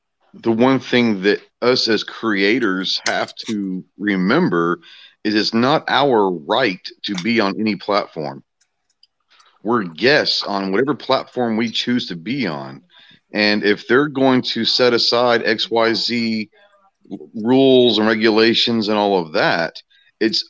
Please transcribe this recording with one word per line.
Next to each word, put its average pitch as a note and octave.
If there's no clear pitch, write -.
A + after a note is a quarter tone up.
the A2+
one B2+
thing A#2
that G2+
us B2
as G#2+
creators G2
have G#2
to F#2+
remember F#2+
is G#2+
it's G#2+
not C3
our A#2
right F#2
to G#2
be A2+
on G2
any G#2+
platform. D2+
We're A2
guests F#2
on G2
whatever A#2+
platform A#2
we A#2
choose B2
to F2+
be G#2+
on. C#2
And G#2
if G#2
they're C#3
going C3
to A#2
set B2
aside A#2+
X G#2+
Y A2+
Z A2+
rules B2
and G#2+
regulations A2+
and G#2+
all G2+
of D#2+
that, G2+
it's G#2+